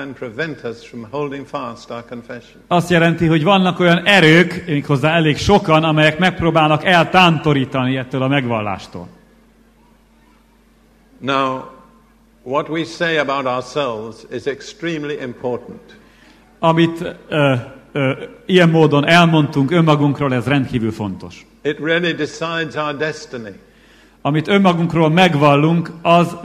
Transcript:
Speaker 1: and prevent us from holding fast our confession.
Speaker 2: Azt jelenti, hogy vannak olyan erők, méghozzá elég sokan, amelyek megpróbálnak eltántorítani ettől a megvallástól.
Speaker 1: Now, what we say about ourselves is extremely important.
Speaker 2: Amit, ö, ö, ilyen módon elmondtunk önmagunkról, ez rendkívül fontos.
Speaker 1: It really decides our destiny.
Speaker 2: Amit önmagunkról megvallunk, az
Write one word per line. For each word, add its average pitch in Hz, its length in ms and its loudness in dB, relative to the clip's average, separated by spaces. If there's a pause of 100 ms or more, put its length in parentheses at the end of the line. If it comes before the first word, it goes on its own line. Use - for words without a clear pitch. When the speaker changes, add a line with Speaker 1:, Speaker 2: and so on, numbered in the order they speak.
Speaker 1:
and 139 120 -12
prevent 131 500 -10
us 117 240 -12
from 117 240 -16
holding 139 340 -8
fast 123 460 -12
our 117 180 -12
confession. 120 580 -18
Speaker 2:
Azt 175 220 -2
jelenti, 165 360 2
hogy 160 180 2
vannak 185 360 2
olyan 175 260 4
erők, 175 600 4
méghozzá 147 480 -2
elég 156 220 2
sokan, 175 460 2
amelyek 156 360 2
megpróbálnak 165 680 0
eltántorítani 147 1120 2
ettől 131 240 -6
a 131 60 0
megvallástól. 107 800 -4 (2250)
Speaker 1:
Now, 131 400 -4 (800)
what 139 260 -4
we 160 160 -4
say 165 320 -4
about 139 280 -2
ourselves 123 680 -6 (160)
is 120 160 -8
extremely 147 720 -8
important. 123 580 -10 (800)
Speaker 2:
Amit, 165 560 0 (140)
ö, 143 240 2 (380)
ö, 135 200 -2 (340)
ilyen 180 240 4
módon 151 380 4
elmondtunk 160 640 4
önmagunkról, 143 640 2
ez 120 120 -2
rendkívül 127 460 -2
fontos. 101 540 -10 (160)
Speaker 1:
It 147 180 -4
really 165 340 -2
decides 160 640 -6
our 147 220 -6
destiny. 135 560 -10 (680)
Speaker 2:
Amit 147 260 -2
önmagunkról 170 640 2
megvallunk, 160 840 2 (100)
az 170 440 2